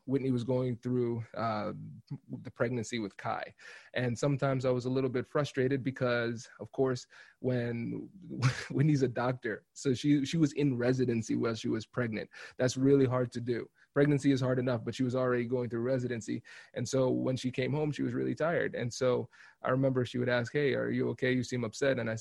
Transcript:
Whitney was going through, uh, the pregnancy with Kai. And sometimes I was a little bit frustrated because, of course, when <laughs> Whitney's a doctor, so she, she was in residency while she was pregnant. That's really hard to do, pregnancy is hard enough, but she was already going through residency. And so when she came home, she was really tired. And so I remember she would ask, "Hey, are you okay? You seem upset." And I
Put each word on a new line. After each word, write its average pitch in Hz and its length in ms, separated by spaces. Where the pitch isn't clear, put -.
Whitney 131 240
was 123 140
going 127 320
through, 120 480
uh, 107 360
the - 80
pregnancy 120 480
with 98 160
Kai. - 360
And 123 220
sometimes 135 480
I 131 60
was 123 140
a 127 60
little 131 200
bit 123 160
frustrated 135 560
because, 120 640
of 104 100
course, 131 380
when 117 680
<laughs> - 320
Whitney's 143 320
a 127 60
doctor, 120 640
so - 200
she, 147 320
she 151 120
was 156 160
in 139 260
residency 120 560
while 117 220
she 120 120
was 110 160
pregnant. 113 460
That's 127 180
really 135 300
hard 127 260
to 120 80
do, 117 280
pregnancy 143 320
is 131 100
hard 127 200
enough, 123 240
but 117 100
she - 80
was 127 140
already 123 280
going 123 140
through 117 120
residency. 120 600
And 123 180
so 131 80
when 127 100
she 127 140
came 127 220
home, 151 180
she 135 140
was 123 160
really 131 160
tired. 123 300
And 120 140
so 127 280
I - 40
remember 131 340
she 120 160
would 123 80
ask, 120 140
"Hey, 147 160
are 117 180
you 127 140
okay? 127 200
You 127 100
seem 120 220
upset." 131 340
And 117 100
I 113 120